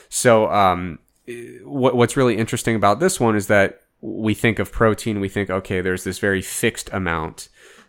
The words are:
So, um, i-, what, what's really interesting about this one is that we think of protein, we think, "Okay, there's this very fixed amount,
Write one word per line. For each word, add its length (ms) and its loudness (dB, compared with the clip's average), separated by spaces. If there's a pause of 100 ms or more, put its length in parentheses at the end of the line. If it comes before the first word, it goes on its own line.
So, 420 4
um, 480 2 (280)
i-, 380 -16
what, 320 0
what's 200 2
really 200 2
interesting 400 -2
about 240 2
this 180 0
one 160 2
is 120 -2
that 340 2 (200)
we 340 -4
think 240 0
of 140 -6
protein, 480 0
we 80 -2
think, 220 -4
"Okay, 300 -2
there's 240 -2
this 140 -6
very 240 0
fixed 500 -4
amount, 560 -6 (400)